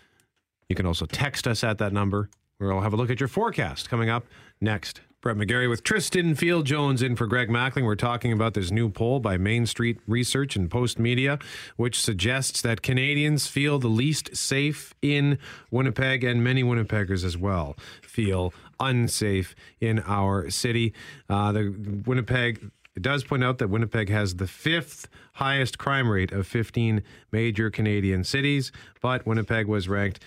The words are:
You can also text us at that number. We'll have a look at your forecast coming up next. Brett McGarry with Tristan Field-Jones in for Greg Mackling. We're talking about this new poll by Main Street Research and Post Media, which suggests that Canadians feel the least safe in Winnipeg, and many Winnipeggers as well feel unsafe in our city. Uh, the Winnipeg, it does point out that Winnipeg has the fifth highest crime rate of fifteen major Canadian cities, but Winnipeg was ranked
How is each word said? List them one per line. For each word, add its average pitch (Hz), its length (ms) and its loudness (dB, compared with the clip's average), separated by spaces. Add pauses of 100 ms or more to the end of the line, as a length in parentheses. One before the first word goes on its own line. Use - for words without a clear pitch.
(680)
You 95 80 0
can 92 100 0
also 85 200 0
text - 400 -4
us 117 180 0
at 107 140 0
that 104 140 0
number. 101 360 0 (300)
We'll 98 220 0
have 104 120 0
a 107 40 0
look 120 140 0
at 127 100 -2
your 139 80 0
forecast 143 600 -2
coming 113 220 0
up 120 160 -2 (340)
next. 107 400 -4 (200)
Brett 117 160 0
McGarry 120 340 2
with 117 140 -2
Tristan 175 500 2
Field-Jones 147 680 2
in 127 140 2
for 113 140 0
Greg 120 200 2
Mackling. 123 360 0
We're 107 100 2
talking 120 380 0
about 110 220 2
this 92 180 -2
new 113 160 2
poll 120 320 0
by 104 160 0
Main 110 300 2
Street 117 420 -2
Research 123 480 0
and 190 120 0
Post 123 300 -2
Media, 131 400 2 (380)
which 120 260 0
suggests 117 600 0
that 117 200 0
Canadians 143 640 2
feel 143 320 0
the 123 80 0
least 123 500 0
safe 143 640 -2
in 143 380 2 (320)
Winnipeg, 131 540 0
and 120 180 2
many 127 220 4
Winnipeggers 104 580 0
as 85 160 -2
well 87 380 -2 (260)
feel 92 500 -2 (280)
unsafe 110 720 0 (260)
in 113 260 2
our 98 440 0
city. 117 420 0 (360)
Uh, 104 240 2
the 101 520 -4
Winnipeg, 120 680 -2 (240)
it 95 60 -8
does 135 200 0
point 131 220 0
out 127 140 0
that 113 100 0
Winnipeg 110 420 0
has 104 260 0
the 92 120 -2
fifth - 600 -4 (280)
highest 135 420 0
crime 135 320 2
rate 95 200 2
of 98 160 -2
fifteen 113 560 0 (280)
major 110 400 0
Canadian 98 520 2
cities, 139 480 0 (300)
but 127 260 -2
Winnipeg 113 400 0
was 101 220 0
ranked 101 380 -2